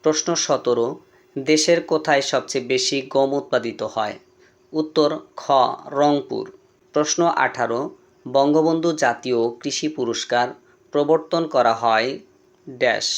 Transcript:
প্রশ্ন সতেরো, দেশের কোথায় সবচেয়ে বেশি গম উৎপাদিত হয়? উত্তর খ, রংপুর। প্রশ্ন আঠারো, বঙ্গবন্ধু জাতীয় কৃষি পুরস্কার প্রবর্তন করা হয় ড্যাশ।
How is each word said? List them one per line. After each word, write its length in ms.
প্রশ্ন 320
সতেরো, 520
দেশের 500
কোথায় 360
সবচেয়ে 460
বেশি 280
গম 200
উৎপাদিত 500
হয়? 340
উত্তর 380
খ, 40
রংপুর। 520
প্রশ্ন 260
আঠারো, 440
বঙ্গবন্ধু 680
জাতীয় 480
কৃষি 300
পুরস্কার 580
প্রবর্তন 540
করা 280
হয় 340
ড্যাশ। 400